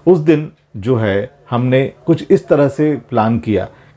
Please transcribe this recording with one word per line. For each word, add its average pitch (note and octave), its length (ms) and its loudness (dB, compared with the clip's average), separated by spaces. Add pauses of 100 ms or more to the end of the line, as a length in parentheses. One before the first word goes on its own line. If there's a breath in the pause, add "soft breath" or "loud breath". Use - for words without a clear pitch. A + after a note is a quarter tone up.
उस F3 120 4
दिन D3+ 320 0 (260)
जो A2 180 -2
है G#2 440 -2 (100)
हमने B2+ 440 0 (120)
कुछ E3 260 -2
इस - 160 2
तरह C#3+ 220 2
से D3+ 400 -2
प्लान A2+ 300 0
किया G2+ 260 -2 (320 soft breath)